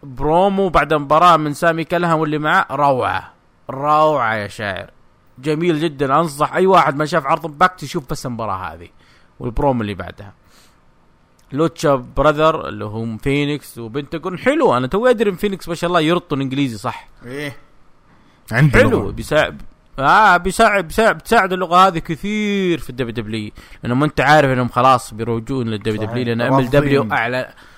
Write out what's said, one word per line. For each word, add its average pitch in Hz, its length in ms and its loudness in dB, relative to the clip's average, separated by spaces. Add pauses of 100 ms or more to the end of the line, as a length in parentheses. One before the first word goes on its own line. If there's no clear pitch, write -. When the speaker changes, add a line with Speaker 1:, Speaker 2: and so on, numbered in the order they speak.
Speaker 1:
برومو 170 640 0
بعد 147 240 2
مباراة 156 440 4
من 151 160 -2
سامي 165 300 0
كلهام 170 360 0
واللي 151 180 -2
معاه، 151 340 0
روعة، 123 640 0 (360)
روعة 143 680 0
يا 104 120 -6
شاعر، 98 420 -8 (500)
جميل 156 400 0
جدًا. 143 360 -2
أنصح 151 380 0
أي 180 120 2
واحد 160 300 4
ما 151 100 0
شاف 151 200 -2
عرض 156 200 -2
إمباكت 160 380 0
يشوف 143 260 -8
بس 147 160 -8
المباراة 101 480 -6
هذه 85 140 -20 (520)
والبرومو 127 420 -2
اللي 104 120 -6
بعدها. 95 400 -14 (1160)
لوتشا 151 440 0
براذر 147 720 0
اللي 104 180 -10
هم 113 320 -8
فينيكس 143 600 -4
وبنتاغون، 143 600 -10
حلو. 247 400 2
أنا 127 100 -2
توي 220 220 0
أدري 220 200 2
إن 185 60 -6
فينيكس 196 340 -6
ما 170 60 -4
شاء 175 120 -4
الله 175 140 2
يرطن 156 400 0
إنجليزي، 131 360 -4
صح؟ 113 320 -10 (160)
Speaker 2:
إيه. 139 320 -12 (920)
عنده 139 280 4
Speaker 1:
حلو. 277 100 6
Speaker 2:
لغة. 113 220 0
Speaker 1:
بيساعد، 151 500 -2 (380)
آه، 180 380 4
بيساعد، 190 500 0
بيساعد، 190 300 0
بتساعد 190 360 0
اللغة 180 340 4
هذه 165 120 0
كثير 196 800 -2
في - 100 -12
الدبليو 120 240 -6
دبليو 110 260 -6
إي، 104 140 -10 (300)
لأنه 123 120 -2
ما 143 100 4
أنت 147 160 -2
عارف 143 280 6
إنهم 127 180 0
خلاص 123 460 2
بيروجون 113 540 -4
للدبليو 107 340 -4
دبليو، 107 120 -4
Speaker 2:
صحيح. 123 140 -4
Speaker 1:
لأن 117 140 -2
Speaker 2:
رافضين. 135 180 2
Speaker 1:
ام 127 60 0
ال 120 40 -8
دبليو 139 420 2
أعلى. 123 420 -4 (240)